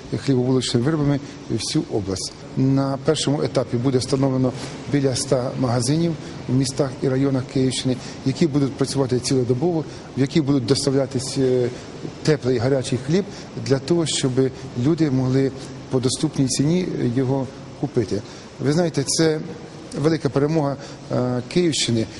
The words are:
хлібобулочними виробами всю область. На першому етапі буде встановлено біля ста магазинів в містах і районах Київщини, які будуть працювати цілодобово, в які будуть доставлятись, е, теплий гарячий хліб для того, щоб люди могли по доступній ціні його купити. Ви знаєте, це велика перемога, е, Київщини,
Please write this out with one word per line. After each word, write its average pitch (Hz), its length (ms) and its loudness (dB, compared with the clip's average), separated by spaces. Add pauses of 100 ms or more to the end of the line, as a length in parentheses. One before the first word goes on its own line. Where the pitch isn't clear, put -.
(240)
хлібобулочними 127 600 2
виробами 143 360 2 (300)
всю 127 420 -2
область. 98 400 -4 (240)
На 135 480 2
першому 143 380 2
етапі 127 340 0
буде 127 220 2
встановлено 131 540 2 (400)
біля 135 180 2
ста 127 400 0 (100)
магазинів 131 520 2 (360)
в 127 60 0
містах 135 360 2 (120)
і 143 60 2
районах 135 340 2 (100)
Київщини, 131 440 2 (300)
які 135 200 2
будуть 139 260 2
працювати 131 480 0
цілодобово, 135 640 2 (320)
в 123 40 0
які 143 200 2
будуть 135 260 2
доставлятись, 135 720 0
е, 127 300 4 (540)
теплий 131 360 2
гарячий 127 480 2
хліб 190 180 2 (420)
для 131 120 4
того, 160 280 2
щоб 135 260 0 (520)
люди 156 260 4
могли 131 420 2 (380)
по 131 100 2
доступній 131 480 0
ціні 165 400 2 (280)
його 131 300 0 (340)
купити. 107 420 -2 (420)
Ви 135 80 2
знаєте, 156 340 2
це 160 340 2 (640)
велика 156 260 2
перемога, 143 480 2 (360)
е, 123 300 0 (100)
Київщини, 127 540 2 (140)